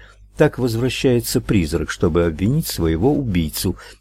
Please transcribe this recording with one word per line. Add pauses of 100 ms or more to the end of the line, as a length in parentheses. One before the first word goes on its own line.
(360)
Так
возвращается
призрак,
чтобы
обвинить
своего
убийцу, (240)